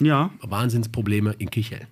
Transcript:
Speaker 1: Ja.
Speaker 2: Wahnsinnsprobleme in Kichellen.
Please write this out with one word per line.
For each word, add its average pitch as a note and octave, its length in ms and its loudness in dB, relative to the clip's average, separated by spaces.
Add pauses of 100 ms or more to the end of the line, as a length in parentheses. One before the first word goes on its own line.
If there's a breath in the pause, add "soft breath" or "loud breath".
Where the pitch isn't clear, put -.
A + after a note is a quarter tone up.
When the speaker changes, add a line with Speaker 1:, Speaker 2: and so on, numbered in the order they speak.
Speaker 1:
Ja. D3+ 280 4 (100)
Speaker 2:
Wahnsinnsprobleme G#2+ 1000 0
in F#2+ 120 -6
Kichellen. - 420 -4